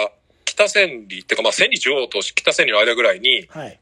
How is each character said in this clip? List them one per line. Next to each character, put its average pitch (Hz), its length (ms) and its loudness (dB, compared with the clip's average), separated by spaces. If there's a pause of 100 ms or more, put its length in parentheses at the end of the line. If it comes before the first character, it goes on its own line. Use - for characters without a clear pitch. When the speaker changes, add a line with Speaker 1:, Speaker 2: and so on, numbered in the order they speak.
(460)
Speaker 1:
北 - 220 2
千 156 420 0
里 92 140 -12
っ - 20 -20
て - 100 -2
か、 110 60 -4
ま 110 80 2
あ、 - 40 2
千 220 160 2
里 - 100 -2
中 127 120 0
央 135 160 0
と 101 140 -4
北 - 320 -2
千 170 140 2
里 113 60 0
の 104 60 4
間 117 160 2
ぐ 120 80 0
ら 104 100 2
い 95 60 -6
に、 113 300 0
Speaker 2:
は 151 160 -14
い。 - 160 -18